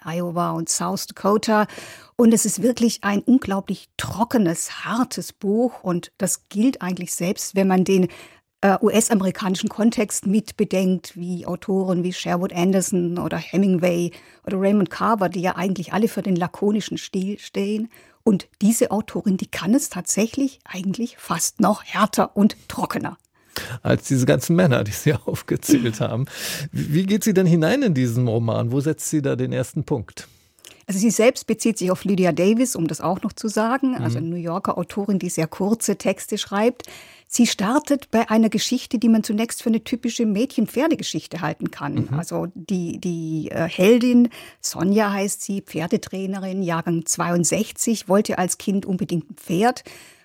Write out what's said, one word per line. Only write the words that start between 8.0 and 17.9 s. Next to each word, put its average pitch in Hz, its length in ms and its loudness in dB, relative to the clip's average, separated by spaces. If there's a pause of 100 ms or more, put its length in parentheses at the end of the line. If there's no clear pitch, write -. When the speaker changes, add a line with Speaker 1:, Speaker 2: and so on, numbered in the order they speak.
Speaker 1:
äh, 196 180 6
U-S-amerikanischen 196 920 0
Kontext - 560 -2
mitbedenkt, 190 920 0
wie 175 300 -8
Autoren 185 580 0
wie 180 80 -2
Sherwood 180 400 -2
Anderson 180 640 2
oder 165 220 -4
Hemingway 175 720 2 (360)
oder 190 140 -2
Raymond 196 300 2
Carver, 196 400 0
die 185 100 -6
ja 180 160 -2
eigentlich 185 380 -4
alle 214 140 2
für 208 120 -6
den 185 160 0
lakonischen 190 600 -2
Stil 196 400 -6
stehen. 214 500 -4 (340)